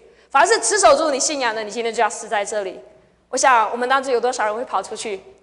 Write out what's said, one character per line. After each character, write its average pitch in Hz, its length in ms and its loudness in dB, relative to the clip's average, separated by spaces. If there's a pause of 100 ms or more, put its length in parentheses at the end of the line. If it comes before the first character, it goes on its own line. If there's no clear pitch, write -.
(300)
凡 285 160 6
是 427 140 2
持 - 180 0
守 330 180 6
住 311 140 0
你 262 100 -2
信 294 180 -2
仰 233 160 -2
的， 220 80 -6
你 208 80 -8
今 226 140 -6
天 226 80 -4
就 208 100 0
要 - 60 2
死 - 180 -8
在 208 160 -4
这 208 200 -4
里。 185 180 -10 (480)
我 254 80 -6
想 240 360 4
我 240 40 -6
们 247 100 -4
当 262 160 2
中 269 80 -6
有 240 80 2
多 247 140 0
少 220 140 -2
人 214 80 -2
会 240 100 -6
跑 196 180 -4
出 214 140 -10
去？ 202 240 -8 (220)